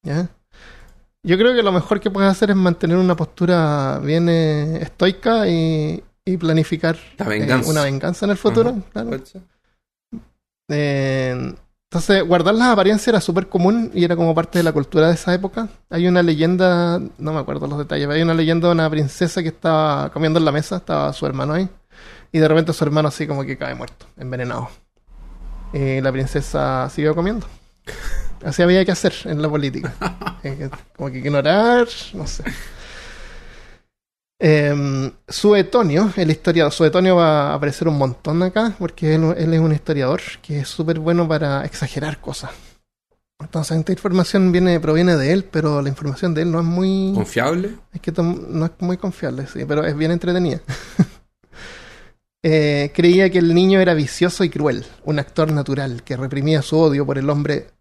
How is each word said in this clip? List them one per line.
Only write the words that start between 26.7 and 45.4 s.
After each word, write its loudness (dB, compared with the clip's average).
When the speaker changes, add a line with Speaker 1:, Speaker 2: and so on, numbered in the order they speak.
Speaker 1:
siguió -2
comiendo. -4
Así -2
había 6
que 0
hacer 0
en -4
la 0
política. -4
Speaker 2:
<laughs> -8
Speaker 1:
Eh, -8
que -10
como -8
que -10
ignorar, 2
no -8
sé. -10
Em, 2
Suetonio, 2
el 0
historiador, 2
Suetonio 4
va 4
a 0
aparecer -2
un 2
montón -2
acá, -2
porque -2
él, 2
él -2
es 4
un 2
historiador -2
que -6
es -6
súper -4
bueno 0
para -2
exagerar -8
cosas. -12
Entonces, -6
esta -2
información 2
viene, 4
proviene 2
de 2
él, 0